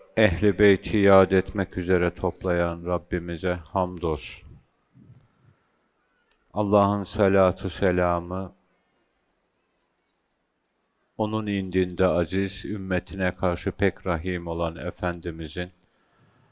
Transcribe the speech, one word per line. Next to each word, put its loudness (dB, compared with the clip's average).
Ehl-i 2
Beyt'i 4
yad 6
etmek -2
üzere 0
toplayan -4
Rabbimize -4
hamdolsun. -6
Allah'ın 2
salatu 2
selamı, -2
onun -2
indinde 0
aziz, 0
ümmetine -4
karşı -2
pek -2
rahim -4
olan -4
Efendimizin -8